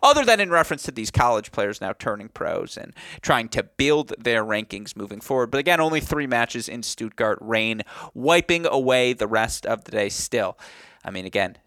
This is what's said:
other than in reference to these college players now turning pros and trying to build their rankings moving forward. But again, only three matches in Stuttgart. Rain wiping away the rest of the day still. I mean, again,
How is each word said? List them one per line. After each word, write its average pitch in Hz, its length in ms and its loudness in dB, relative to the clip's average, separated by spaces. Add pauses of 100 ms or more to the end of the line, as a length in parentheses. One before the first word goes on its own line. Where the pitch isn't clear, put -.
other 285 200 8
than 226 160 6
in 190 120 0
reference 165 320 2
to - 80 -8
these 113 180 -6
college 117 420 2
players 104 300 -2
now 98 120 -4
turning 107 360 -8
pros 87 480 -6
and - 160 -16 (300)
trying 120 260 2
to 113 140 -2
build 147 560 0
their 113 260 2
rankings 104 500 -6
moving 104 260 -12
forward. 127 280 0
But 135 120 -2
again, 170 180 4
only 160 220 2
three 147 260 -4
matches 117 420 -2
in 117 140 -12
Stuttgart. 110 580 -2
Rain 110 400 -2 (320)
wiping 170 540 2
away 127 460 2
the 117 120 -4
rest 110 400 -2
of 110 200 -2
the - 60 -20
day 104 180 0
still. - 500 -4 (440)
I - 60 -10
mean, 92 160 -10
again, 95 420 -2